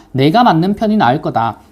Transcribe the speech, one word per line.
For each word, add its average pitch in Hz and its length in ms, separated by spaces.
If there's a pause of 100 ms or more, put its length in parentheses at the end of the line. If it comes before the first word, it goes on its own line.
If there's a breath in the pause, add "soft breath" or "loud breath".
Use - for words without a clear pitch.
(120)
내가 160 320
맞는 190 320
편이 214 200
나을 151 260
거다. 117 340 (140)